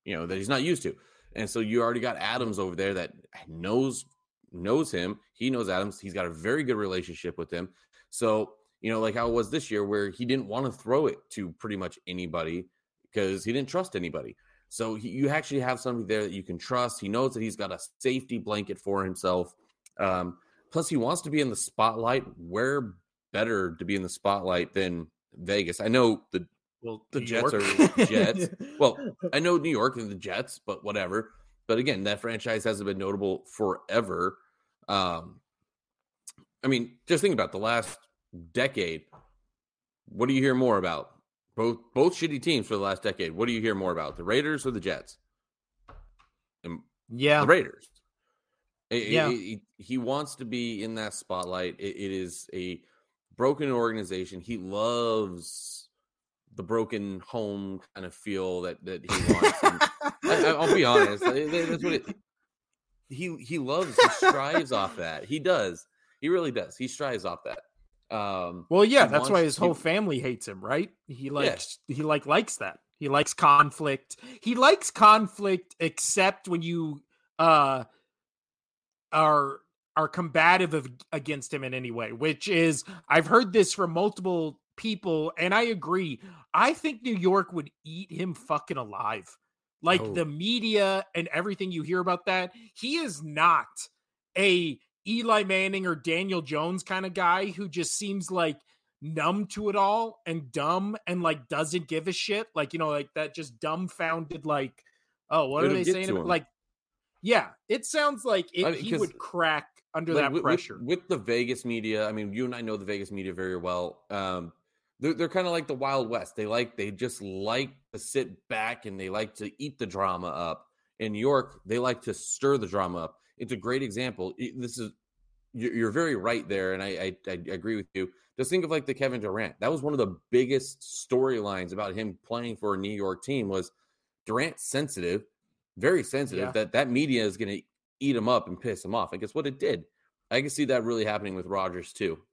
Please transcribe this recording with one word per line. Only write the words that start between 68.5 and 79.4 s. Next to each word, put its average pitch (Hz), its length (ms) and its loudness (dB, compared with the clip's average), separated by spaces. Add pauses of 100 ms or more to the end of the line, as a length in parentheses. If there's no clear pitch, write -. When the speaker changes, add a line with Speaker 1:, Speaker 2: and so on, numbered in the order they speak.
Speaker 2:
Well, 196 160 8
yeah, 262 200 8
Speaker 1:
he 120 60 -2
Speaker 2:
that's 135 180 4
why 202 120 4
Speaker 1:
wants 160 40 6
Speaker 2:
his 143 120 0
whole 175 180 4
Speaker 1:
to - 60 -16
Speaker 2:
family 165 380 0
hates 127 280 -4
him, 95 160 -12
right? 147 280 -2 (160)
He 135 180 -12
Speaker 1:
Yeah. 135 60 -6
Speaker 2:
likes, - 560 -2
he, 135 160 -4
like, 151 220 0
likes 180 320 2
that. 95 220 -8 (200)
He 143 100 -4
likes - 240 4
conflict. 143 800 4 (260)
He 233 140 0
likes 269 360 6
conflict, 202 880 6
except 190 680 2
when 170 140 -2
you, 160 420 -4 (340)
uh, 143 460 6 (1300)
are, 147 480 4 (360)